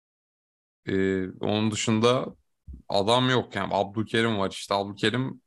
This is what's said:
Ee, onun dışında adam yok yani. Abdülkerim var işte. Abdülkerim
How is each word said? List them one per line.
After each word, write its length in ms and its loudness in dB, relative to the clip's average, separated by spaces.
Ee, 420 0
onun 420 -2
dışında 540 2
adam 400 4
yok 260 0
yani. 180 -4
Abdülkerim 640 0
var 120 0
işte. 220 -6
Abdülkerim 720 -2